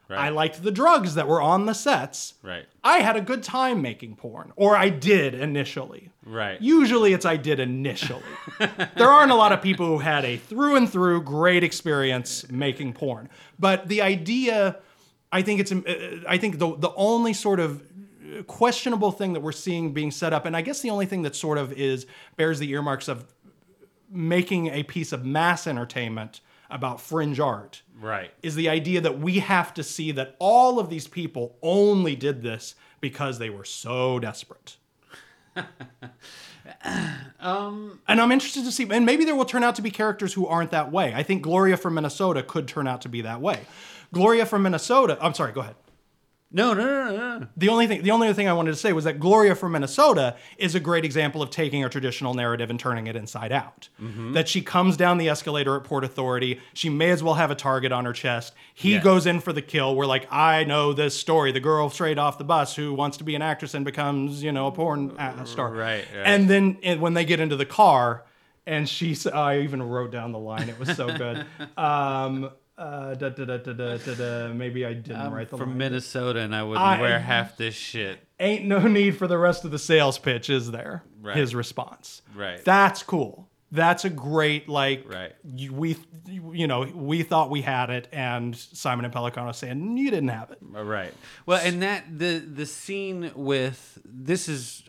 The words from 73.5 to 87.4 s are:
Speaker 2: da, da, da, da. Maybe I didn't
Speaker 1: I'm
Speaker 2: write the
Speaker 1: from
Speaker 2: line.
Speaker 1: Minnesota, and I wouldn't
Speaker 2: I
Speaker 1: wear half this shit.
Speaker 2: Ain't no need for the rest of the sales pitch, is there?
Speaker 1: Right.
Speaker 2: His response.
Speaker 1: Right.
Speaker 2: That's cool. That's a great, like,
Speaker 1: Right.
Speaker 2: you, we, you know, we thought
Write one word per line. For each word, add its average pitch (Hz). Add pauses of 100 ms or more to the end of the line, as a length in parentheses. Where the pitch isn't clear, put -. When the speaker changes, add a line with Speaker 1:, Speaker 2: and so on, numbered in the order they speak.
Speaker 2:
da, 123
da, 120
da, 123
da. 120
Maybe 123
I 117
didn't 113
Speaker 1:
I'm 143
Speaker 2:
write 113
the 135
Speaker 1:
from 127
Speaker 2:
line. 127
Speaker 1:
Minnesota, 127
and 107
I 107
wouldn't 107
Speaker 2:
I 190
Speaker 1:
wear 120
half 117
this 113
shit. 98 (200)
Speaker 2:
Ain't 202
no 196
need 202
for 185
the 175
rest 175
of 135
the 147
sales 147
pitch, 123
is 120
there? 123 (200)
Speaker 1:
Right. 104
Speaker 2:
His 123
response. - (140)
Speaker 1:
Right. 95
Speaker 2:
That's 190
cool. - (240)
That's 170
a 185
great, 147
like, 139
Speaker 1:
Right. 92 (220)
Speaker 2:
you, 135
we, 156 (300)
you 170
know, 131 (120)
we 160
thought 156